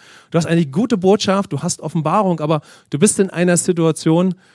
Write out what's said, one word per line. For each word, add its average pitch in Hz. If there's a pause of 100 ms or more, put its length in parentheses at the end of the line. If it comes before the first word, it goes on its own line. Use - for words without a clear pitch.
(300)
Du 165
hast 165
eine 170
gute 190
Botschaft, 185
du 139
hast 175
Offenbarung, 165
aber 151 (260)
du 143
bist 202
in 190
einer 175
Situation 165 (200)